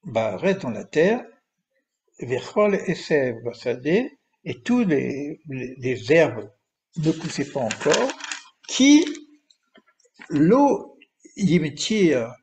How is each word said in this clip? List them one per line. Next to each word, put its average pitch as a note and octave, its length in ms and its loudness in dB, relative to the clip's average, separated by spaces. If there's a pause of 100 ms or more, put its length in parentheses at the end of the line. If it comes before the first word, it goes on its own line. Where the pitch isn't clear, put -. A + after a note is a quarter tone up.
bah, A2 320 -4
restent F#3 280 -2
dans C3 60 -6
la G#2 140 -8
terre, G3+ 400 0 (960)
Vechol G3 560 -2
Esev C#3 720 -2
Basadeh, C3 680 -4 (320)
et - 200 -10
tous B3 200 0
les, C#3+ 640 -2
les, C3 300 -10
les A#2+ 340 -4
herbes B2 400 2 (460)
ne D#3 160 0
poussaient C#3+ 360 -6
pas C#3 120 -6
encore, D#3+ 500 0 (560)
qui D4 380 6 (1200)
lo G#3+ 720 2 (380)
yimtir D#3 1040 0